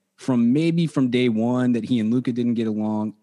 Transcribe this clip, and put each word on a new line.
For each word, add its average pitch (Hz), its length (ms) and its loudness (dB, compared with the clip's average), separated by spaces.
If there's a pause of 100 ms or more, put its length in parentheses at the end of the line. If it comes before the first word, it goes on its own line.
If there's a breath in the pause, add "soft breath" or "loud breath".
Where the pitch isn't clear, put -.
(160)
from 120 360 2
maybe 165 340 2
from 135 240 0
day 123 180 2
one 123 440 0
that 113 120 0
he 120 140 0
and 110 140 0
Luka 127 180 -2
didn't 120 240 -2
get 113 140 -2
along. 107 540 -4